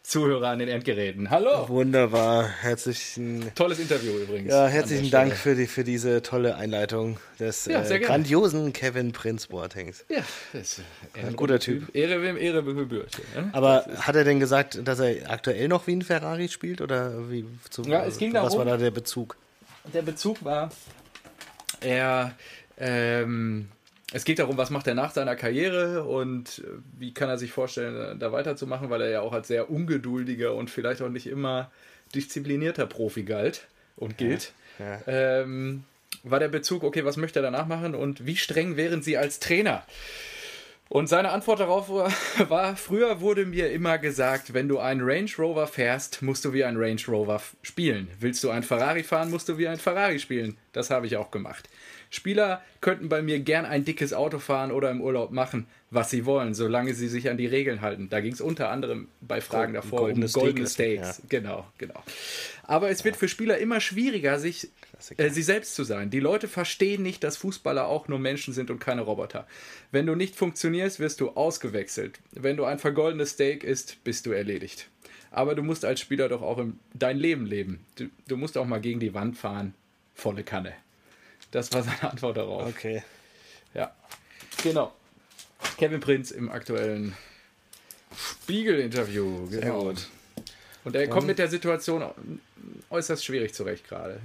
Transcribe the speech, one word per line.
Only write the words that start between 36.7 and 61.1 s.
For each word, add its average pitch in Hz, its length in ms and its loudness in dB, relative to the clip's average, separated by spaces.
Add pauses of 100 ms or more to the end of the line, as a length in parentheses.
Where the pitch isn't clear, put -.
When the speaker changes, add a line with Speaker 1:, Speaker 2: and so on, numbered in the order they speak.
Speaker 1:
okay, 147 200 0
was 143 140 0
möchte 156 220 0
er - 20 2
danach 135 240 0
machen 165 280 -2
und 139 300 -4
wie 160 120 -2
streng 160 420 0
wären 165 240 0
Sie 147 160 0
als 143 220 0
Trainer? 180 440 2 (1040)
Und 147 220 4
seine 185 180 6
Antwort 202 320 2
darauf 190 300 2
war, 190 200 2 (200)
<laughs> 190 180 2
war, 190 280 2
„Früher 214 440 2
wurde 196 240 2
mir 175 280 0
immer 165 260 2
gesagt, 131 560 0
wenn 135 140 0
du 135 100 2
einen 131 240 0
Range 165 340 0
Rover 160 300 2
fährst, 131 560 -2
musst 135 240 -2
du 127 80 0
wie 135 100 4
ein 117 140 0
Range 110 300 2
Rover 107 260 2
f-, - 260 -6
spielen. 110 480 -2 (120)
Willst 123 220 0
du 131 60 0
ein 117 140 0
Ferrari 139 400 2
fahren, 160 260 2
musst 170 220 -2
du 156 80 -2
wie 165 100 0
ein 165 100 -4
Ferrari 185 400 2
spielen.“ 117 380 -4 (160)
Das 117 160 -2
habe 123 180 2
ich 110 120 0
auch 104 120 -4
gemacht. - 380 -8 (420)
Spieler 196 520 2 (180)
könnten 180 300 2
bei 156 100 4
mir 156 200 0
gern 156 260 2
ein 143 180 0
dickes 151 300 -2
Auto 147 240 0
fahren 135 340 0
oder 135 180 2
im 127 120 -2
Urlaub 127 280 0
machen, 123 360 0 (240)
was 117 180 2
sie 120 160 0
wollen, 127 300 2
solange 120 400 0
sie 120 120 -2
sich 123 220 -2
an 120 80 0
die 120 100 0
Regeln 123 360 0
halten. 101 260 -4
Da 107 140 0
ging's 113 180 -4
unter 151 300 -2
anderem 120 380 -4 (120)
bei 113 220 -4
Fragen 113 320 -2
Speaker 2:
Gold-, 104 100 -6
Speaker 1:
davor 113 160 -2
Speaker 2:
goldene 110 240 2
Speaker 1:
um 113 80 0
goldene 131 360 4
Speaker 2:
Steak, 110 320 0
Speaker 1:
Steaks. 90 180 -6